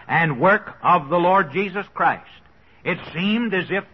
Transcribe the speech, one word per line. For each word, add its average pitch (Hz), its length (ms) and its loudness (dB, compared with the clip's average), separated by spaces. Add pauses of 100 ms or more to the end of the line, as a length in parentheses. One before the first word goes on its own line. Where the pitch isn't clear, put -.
and 151 320 0
work 202 440 2
of 156 260 2
the 175 100 2
Lord 180 340 2
Jesus 190 420 -4
Christ." 139 340 -2 (560)
It 180 140 -4 (160)
seemed 208 380 -2
as 170 180 -2
if 190 240 -2